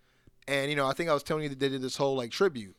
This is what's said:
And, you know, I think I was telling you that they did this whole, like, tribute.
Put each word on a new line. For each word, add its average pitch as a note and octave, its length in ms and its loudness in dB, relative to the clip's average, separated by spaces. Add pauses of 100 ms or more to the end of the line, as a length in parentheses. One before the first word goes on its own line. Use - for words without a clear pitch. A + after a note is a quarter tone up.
(460)
And, C#3 240 0
you D3+ 60 0
know, C#3 100 2
I C3+ 80 2
think E3+ 160 0
I D3+ 40 4
was C#3 80 2
telling D#3 220 -2
you D3 60 -2
that C3+ 100 -8
they C#3 80 4
did C3 140 -4
this C3 140 -4
whole, C#3 200 2
like, A#2+ 140 -4
tribute. B2 480 0